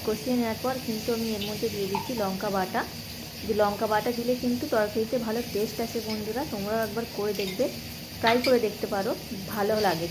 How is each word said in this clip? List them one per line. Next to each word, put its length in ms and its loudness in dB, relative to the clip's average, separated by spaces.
কষিয়ে 320 0
নেওয়ার 240 0
পর 100 0
কিন্তু 300 -2
আমি 120 0
এর 120 -4
মধ্যে 240 -2
দিয়ে 180 0
দিচ্ছি 200 -2
লঙ্কা 340 0
বাটা। 260 0
যে 160 0
লঙ্কা 320 2
বাটা 240 2
দিলে 160 2
কিন্তু 200 2
তরকারিতে 420 2
ভালো 120 0
টেস্ট 320 0
আসে 220 -4
বন্ধুরা, 340 -2
তোমরাও 320 -2
একবার 200 -4
করে 240 0
দেখবে, 240 0
ট্রাই 260 6
করে 200 8
দেখতে 280 -2
পারো, 180 0
ভালো 200 2
লাগে 260 2